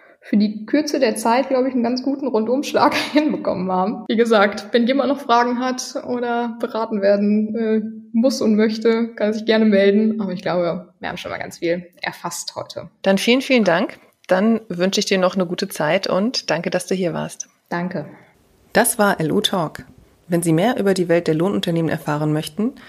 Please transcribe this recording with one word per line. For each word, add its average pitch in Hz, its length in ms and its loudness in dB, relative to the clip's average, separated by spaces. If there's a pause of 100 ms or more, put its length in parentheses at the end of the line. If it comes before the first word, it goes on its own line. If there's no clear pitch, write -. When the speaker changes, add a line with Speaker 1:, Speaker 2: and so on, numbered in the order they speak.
(220)
Speaker 1:
für - 160 0
die 214 300 0
Kürze 302 320 0
der 220 160 2
Zeit, 247 340 0
glaube 262 200 2
ich, 262 40 -8
einen 247 80 2
ganz 254 220 -2
guten 277 240 -4
Rundumschlag 254 640 0
<laughs> - 200 -4
hinbekommen 196 580 0
haben. 190 360 -2
Wie 240 80 -2
gesagt, 214 580 2
wenn 240 120 4
jemand 262 240 0
noch 277 120 0
Fragen 240 380 2
hat 254 360 -6 (120)
oder 240 520 -4
beraten 220 420 -4
werden, 208 540 2
äh, 220 260 0 (320)
muss 240 300 2
und 214 120 4
möchte, 226 600 2
kann 214 140 0
er 220 40 0
sich 220 120 -6
gerne 220 200 4
melden. 208 560 4
Aber 185 120 -4
ich 180 100 -8
glaube, 170 560 -2
wir 180 100 -8
haben 175 80 -8
schon - 140 -10
mal - 80 -8
ganz - 180 -10
viel 175 300 -4 (120)
erfasst - 560 -10
heute. - 360 -12 (100)
Speaker 2:
Dann 196 160 2
vielen, 247 240 2
vielen 254 220 2
Dank. 185 340 0 (300)
Dann 214 420 2
wünsche 180 300 0
ich 196 80 -2
dir 196 100 2
noch 185 160 2
eine 185 140 0
gute 180 200 -4
Zeit 165 380 -2
und 196 460 -2
danke, 170 180 -2
dass 185 160 -4
du - 80 -4
hier 180 220 -2
warst. - 320 -8 (220)
Speaker 1:
Danke. 175 360 -6 (640)
Speaker 2:
Das 220 260 2
war 202 220 2
L 160 100 0
U 185 120 2
Talk. - 420 -4 (460)
Wenn 170 120 0
Sie 165 120 2
mehr 196 260 2
über 196 140 2
die 180 160 0
Welt 170 180 2
der 160 80 2
Lohnunternehmen 170 540 0
erfahren 151 420 -2
möchten, 202 440 -2 (140)